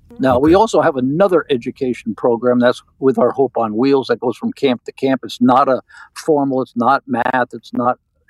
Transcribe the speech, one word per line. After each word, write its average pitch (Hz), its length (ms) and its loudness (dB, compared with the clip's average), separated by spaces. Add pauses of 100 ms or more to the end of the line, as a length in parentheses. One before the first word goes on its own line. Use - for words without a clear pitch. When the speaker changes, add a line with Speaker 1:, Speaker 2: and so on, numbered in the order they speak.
(180)
Speaker 1:
Now, 127 200 2
we 151 120 0
Speaker 2:
Okay. 190 100 6
Speaker 1:
also 214 200 2
have 156 160 0
another 160 540 0
education 120 640 -4
program 123 460 0
that's 120 220 2 (180)
with 131 180 2
our 123 140 2
Hope 135 260 -2
on 110 180 -4
Wheels 135 300 2
that 117 140 -4
goes 120 160 -4
from 117 160 -8
camp 127 320 -2
to - 80 -16
camp. 131 320 -2
It's - 160 -12
not 131 280 4
a 120 140 -2 (320)
formal, 139 480 -2
it's - 140 -10
not 123 300 0
math, 123 460 -2
it's - 200 -18
not 123 260 -2 (320)